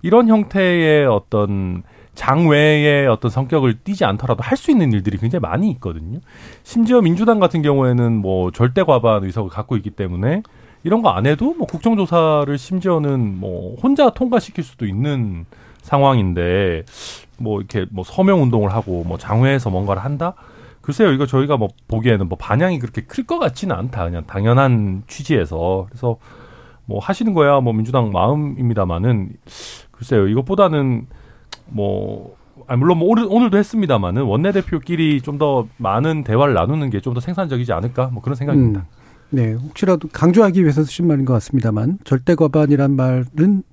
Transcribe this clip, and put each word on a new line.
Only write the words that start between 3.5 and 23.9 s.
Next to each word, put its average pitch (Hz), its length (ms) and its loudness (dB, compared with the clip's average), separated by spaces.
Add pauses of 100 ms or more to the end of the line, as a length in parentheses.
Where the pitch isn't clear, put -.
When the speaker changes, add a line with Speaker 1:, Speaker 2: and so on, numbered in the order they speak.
Speaker 1:
띠지 196 220 -4
않더라도 110 400 -2
할 269 120 0
수 - 140 -4
있는 175 220 4
일들이 101 260 -2
굉장히 123 220 -2
많이 139 320 -2
있거든요. 92 480 -10 (420)
심지어 233 380 2
민주당 208 400 2
같은 170 220 2
경우에는 123 540 2
뭐 92 360 0
절대 127 320 2
과반 113 400 2
의석을 95 260 -6
갖고 113 260 -6
있기 101 140 -6
때문에 104 540 -4 (400)
이런 214 180 0
거 185 80 4
안 98 160 0
해도 214 280 0
뭐 285 120 -4
국정조사를 160 920 0
심지어는 143 840 -2
뭐 92 420 -8
혼자 269 280 4
통과시킬 233 520 -4
수도 - 240 -8
있는 104 600 -4 (360)
상황인데, 95 1000 0 (540)
뭐 107 200 -4
이렇게 98 320 -6
뭐 95 160 -8
서명 190 340 2
운동을 113 320 2
하고 98 300 -4
뭐 85 160 -6
장외에서 127 520 0
뭔가를 95 340 -2
한다? 147 300 -4 (480)
글쎄요, 156 300 2
이거 135 120 2
저희가 135 320 0
뭐 107 140 -2 (180)
보기에는 110 400 0
뭐 87 80 -6
반향이 160 420 0
그렇게 120 220 -8
클 - 240 -8
것 339 140 -4
같지는 185 360 -4
않다. 107 300 -6